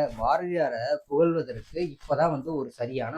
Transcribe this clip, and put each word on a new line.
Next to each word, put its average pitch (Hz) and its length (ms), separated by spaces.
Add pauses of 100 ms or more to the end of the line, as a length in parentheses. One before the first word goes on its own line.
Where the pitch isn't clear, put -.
(140)
பாரதியாரை 139 680 (200)
புகழ்வதற்கு 147 760 (100)
இப்பதான் 147 420
வந்து 143 240
ஒரு 139 160
சரியான 123 480